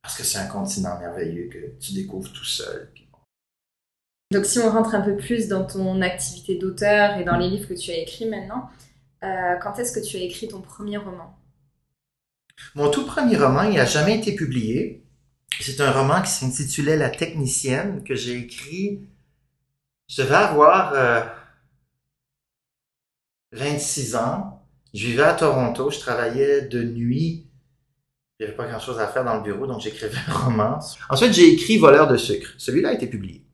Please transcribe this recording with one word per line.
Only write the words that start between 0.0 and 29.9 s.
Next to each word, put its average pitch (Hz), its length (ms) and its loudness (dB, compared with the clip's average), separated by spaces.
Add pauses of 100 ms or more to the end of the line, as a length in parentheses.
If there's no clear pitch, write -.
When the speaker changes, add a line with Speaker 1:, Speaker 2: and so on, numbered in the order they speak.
Speaker 1:
parce - 160 -12
que - 60 -10
c'est 101 160 -4
un 95 80 -6
continent 95 520 -6
merveilleux 87 500 -8
que - 300 -16
tu 196 140 -10
découvres 135 400 -10
tout - 120 -14
seul. - 500 -8
Puis - 160 -20
bon. - 80 -20 (1120)
Speaker 2:
Donc, 196 140 2
si - 120 0
on 220 140 4
rentre 220 240 2
un 196 60 2
peu 202 140 0
plus 220 320 -4
dans 190 180 -2
ton 190 360 -2
activité - 560 -4
d'auteur 202 600 2
et 175 60 -4
dans 175 140 2
les 180 100 0
livres 202 200 -4
que 180 80 -8
tu - 160 -10
as 170 60 -4
écrits 190 300 -8
maintenant, 208 440 -8 (520)
euh, 180 400 -2
quand 208 160 -8
est-ce 240 180 -4
que 214 80 -6
tu 202 120 -8
as 180 40 -6
écrit 180 260 -8
ton 196 140 -12
premier 208 360 -10
roman ? 185 380 -14 (1400)
Speaker 1:
Mon 147 160 2
tout 269 160 0
premier 240 280 2
roman, 139 280 4
il 208 120 2
n'a 131 100 4
jamais 165 320 2
été 214 180 -2
publié. 127 680 -4 (560)
C'est 135 220 -6
un 131 100 4
roman 170 300 2
qui 190 80 -4
s'intitulait 143 680 -2
La 135 120 0
technicienne, 151 920 -4
que 135 100 -6
j'ai 120 240 -6
écrit, 180 720 -8 (1000)
je - 140 -6
devais 135 140 2
avoir, 160 580 6
euh, 120 280 2 (2250)
vingt-six 131 640 -4
ans. - 480 -4 (300)
Je 104 140 -6
vivais 123 160 2
à 165 100 6
Toronto, 131 560 0
je - 100 -6
travaillais 127 640 0
de 120 220 -4
nuit. 123 680 -2 (880)
Il 110 40 -6
n'y 104 60 -8
avait - 60 -12
pas 113 120 -8
grand-chose 113 320 -8
à 107 80 -2
faire 127 180 -4
dans 113 120 -2
le 101 40 -6
bureau, 104 240 -6
donc 120 160 -8
j'écrivais 107 460 -8